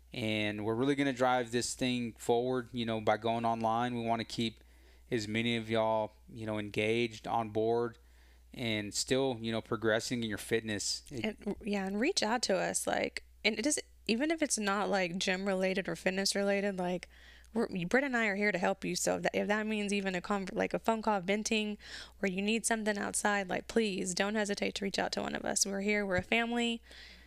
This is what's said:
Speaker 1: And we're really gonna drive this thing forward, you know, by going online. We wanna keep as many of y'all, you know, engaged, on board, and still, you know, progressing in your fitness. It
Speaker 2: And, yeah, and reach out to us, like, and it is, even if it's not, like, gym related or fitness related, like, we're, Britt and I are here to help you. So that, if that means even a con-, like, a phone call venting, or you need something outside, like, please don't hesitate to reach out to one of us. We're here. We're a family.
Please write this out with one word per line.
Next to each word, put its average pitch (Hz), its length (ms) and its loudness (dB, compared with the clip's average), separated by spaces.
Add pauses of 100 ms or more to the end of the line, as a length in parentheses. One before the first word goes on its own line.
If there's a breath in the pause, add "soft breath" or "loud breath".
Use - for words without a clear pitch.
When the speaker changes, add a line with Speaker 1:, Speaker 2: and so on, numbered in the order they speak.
(120 soft breath)
Speaker 1:
And 107 520 0
we're 113 100 0
really 139 200 2
gonna 139 200 2
drive 127 380 2
this 120 220 0
thing 123 440 -2
forward, 123 540 0
you 120 120 -2
know, 113 160 0
by 107 160 4
going 113 300 0
online. 113 480 2
We 117 80 -2
wanna 113 220 0
keep - 380 -4 (480 soft breath)
as 107 180 -2
many 113 280 0
of 110 140 -4
y'all, 110 420 2 (200)
you 113 120 -10
know, 107 140 -2
engaged, 110 680 0
on 113 240 -2
board, 113 480 0 (540 soft breath)
and 107 400 -2
still, 131 480 2
you 113 120 -4
know, 110 100 0
progressing 113 600 2
in 113 60 0
your 101 100 -2
fitness. 110 720 -2
It 127 260 -4 (100)
Speaker 2:
And, 196 180 -4
yeah, 202 220 -2
and 196 140 -4
reach 311 220 0
out 226 200 0
to 190 160 2
us, 175 280 -2
like, - 360 0 (220)
and 220 140 0
it 214 80 0
is, 302 120 2 (280)
even 247 240 2
if 330 120 0
it's - 160 2
not, 196 320 2
like, 185 260 2
gym 190 300 0
related 185 420 0
or 170 80 -2
fitness 190 380 0
related, 202 440 2
like, 180 300 -2 (460 loud breath)
we're, 226 120 0 (200)
Britt 254 180 4
and 254 120 -2
I 226 100 2
are 196 100 0
here 208 160 2
to 175 60 0
help 190 260 0
you. 175 120 -2
So 180 240 0
that, 175 140 0
if 196 140 0
that 214 180 0
means 208 260 -2
even 196 220 0
a 180 80 -2
con-, 196 300 -2
like, 190 220 0
a 180 40 2
phone 226 240 0
call 208 180 2
venting, 208 560 0 (460 loud breath)
or 196 60 2
you 185 140 -2
need 214 240 2
something 214 320 0
outside, 202 500 0
like, - 200 -4
please 190 460 0
don't 202 200 0
hesitate 202 420 0
to - 80 -6
reach 196 140 -2
out 180 140 0
to 202 100 -2
one - 120 -4
of - 120 -6
us. - 200 2
We're 196 160 -4
here. 208 220 2
We're 190 120 0
a 185 60 2
family. 233 580 0 (460 loud breath)